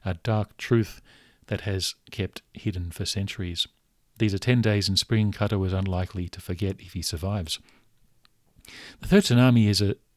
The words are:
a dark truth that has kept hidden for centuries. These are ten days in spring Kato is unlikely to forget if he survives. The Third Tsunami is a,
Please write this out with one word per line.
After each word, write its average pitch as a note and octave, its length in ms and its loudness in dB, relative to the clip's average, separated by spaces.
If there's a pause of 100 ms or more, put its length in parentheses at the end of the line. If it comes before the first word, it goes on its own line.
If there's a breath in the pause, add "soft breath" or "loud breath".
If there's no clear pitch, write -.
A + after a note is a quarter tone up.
a F#2 80 -2
dark G#2+ 440 -2
truth - 440 0 (460 soft breath)
that G2 140 -4
has F#2+ 340 -4 (160)
kept - 300 -8 (120)
hidden F2 380 -6
for F#2 140 -8
centuries. F#2+ 640 -6 (500)
These G#2+ 160 2
are G2 60 -2
ten B2 220 2
days G#2 260 2
in G2 80 0
spring G#2+ 380 0
Kato G2+ 320 0
is F#2 80 -2
unlikely F#2 560 -4
to - 100 -16
forget F#2+ 400 -6
if - 140 -20
he F2 80 -6
survives. F#2 580 -6 (1400 loud breath)
The - 60 -10
Third G3+ 160 6
Tsunami A#2+ 440 6
is G2+ 140 2
a, G2+ 140 2 (220)